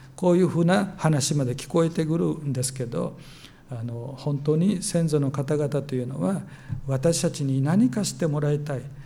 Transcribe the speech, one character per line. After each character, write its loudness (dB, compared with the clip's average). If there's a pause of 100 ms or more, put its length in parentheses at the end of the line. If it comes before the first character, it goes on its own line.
(160)
こ 4
う 6
い 6
う 6
ふ 0
う 4
な 2
話 2
ま 2
で -2
聞 -10
こ 4
え 0
て 0
く 0
る 0
ん -2
で -2
す -6
け -6
ど、 -4 (540)
あ -8
の、 -8
本 -2
当 2
に 2
先 0
祖 4
の 2
方 -2
々 0 (140)
と -6
い 0
う -6
の -6
は、 0 (460)
私 2
た 2
ち -4
に 2
何 4
か -2
し -4
て -2
も 0
ら 2
い 2
た -6
い、 -6 (240)